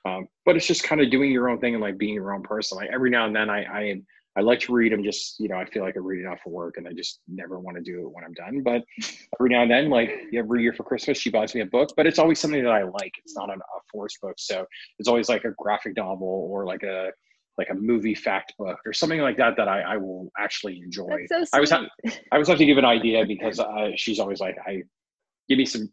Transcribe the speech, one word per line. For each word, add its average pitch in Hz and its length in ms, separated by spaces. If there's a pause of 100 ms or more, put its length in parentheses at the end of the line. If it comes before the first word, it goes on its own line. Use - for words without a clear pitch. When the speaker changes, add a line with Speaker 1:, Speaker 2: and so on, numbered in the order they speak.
Speaker 1:
um, 92 220 (180)
but 175 100
it's 165 120
just 170 160
kinda 151 260
doing 135 220
your 123 180
own 117 100
thing 120 140
and, 110 80
like, 98 160
being 107 160
your 101 200
own 98 100
person. 107 340
Like, 101 140
every 127 180
now 120 160
and 107 100
then 107 140
I, 104 140
I, 101 380 (360)
I 98 40
like 120 200
to 123 120
read. 113 200
I'm 104 100
just, - 360
you 107 80
know, 95 80
I 92 100
feel 107 180
like 92 120
I - 40
read 92 220
enough 90 220
for 87 80
work, 87 260
and 85 100
I 87 60
just - 340
never 92 320
wanna 90 220
do 87 200
it 80 100
when 87 140
I'm 82 80
done. 101 280
But 120 220 (560)
every 123 100
now 120 140
and 117 80
then, 143 180
like, 117 220 (240)
every 117 260
year 117 120
for - 100
Christmas, 127 340
she 113 140
buys 107 240
me 117 60
a 101 40
book, 127 320
but 156 80
it's 165 140
always 160 200
something 147 240
that 120 80
I 107 120
like. 95 300 (100)
It's 104 120
not 101 160
an, 95 80
a 92 200 (120)
forced 104 300
book. 95 160
So 92 300 (320)
it's 107 100
always, 120 200
like, 110 160
a 107 120
graphic 104 400
novel 95 540
or, 98 160
like, 92 160
a, 95 280 (460)
like, 92 140
a - 20
movie 107 420
fact - 440
book 92 260
or 107 80
something 160 280
like 123 160
that 117 200
that 104 120
I, 98 120
I 101 160
will 92 400
actually 98 460
enjoy. 90 460
Speaker 2:
That's 330 220
so - 40
Speaker 1:
I 139 40
always 147 120
have, 151 140 (180)
Speaker 2:
sweet. - 180 (100)
Speaker 1:
I - 40
always 151 140
have 160 100
to 156 60
give 139 120
an 131 80
idea 113 400
because, 104 360
uh, 107 340
she's 110 240
always 98 220
like, 92 160 (100)
"I, 95 160 (640)
give 131 100
me 131 80
some, 107 280